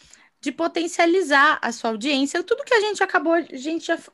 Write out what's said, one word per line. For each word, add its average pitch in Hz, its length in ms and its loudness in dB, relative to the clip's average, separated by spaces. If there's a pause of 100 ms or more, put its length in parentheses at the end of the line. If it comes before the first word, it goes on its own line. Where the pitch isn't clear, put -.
(420)
De 277 100 -6
potencializar 330 1080 2
a 233 100 -4
sua 233 200 -4
audiência, 277 520 -2
tudo 494 220 -4
que - 80 0
a 440 80 4
gente 415 200 -2
acabou, 339 300 0
a 330 120 2
gente 302 420 -8
já 339 80 -2
f-, - 200 -10